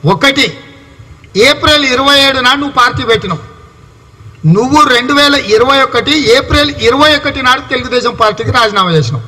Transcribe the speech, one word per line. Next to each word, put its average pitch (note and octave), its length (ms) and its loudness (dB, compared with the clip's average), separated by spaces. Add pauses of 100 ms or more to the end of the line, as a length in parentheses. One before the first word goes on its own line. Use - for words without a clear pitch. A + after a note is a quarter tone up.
ఒకటి C4+ 540 0 (760)
ఏప్రిల్ D4 500 2
ఇరవై C4+ 340 0
ఏడు C4+ 200 0
నాడు B3+ 200 0
నువ్వు C#4+ 140 -6
పార్టీ B3+ 300 0
పెట్టినావు. G3+ 540 -4 (920)
నువ్వు B3+ 360 4
రెండు B3+ 300 0
వేల C#4+ 220 2
ఇరవై C4 460 2
ఒకటి C4 540 0
ఏప్రిల్ C#4+ 460 -2
ఇరవై C#4+ 340 2
ఒకటి C#4 260 -6
నాడు B3+ 280 0
తెలుగుదేశం B3 460 -4
పార్టీకి A3 360 -2
రాజీనామా G#3 400 0
చేసినావు. D#3 360 -2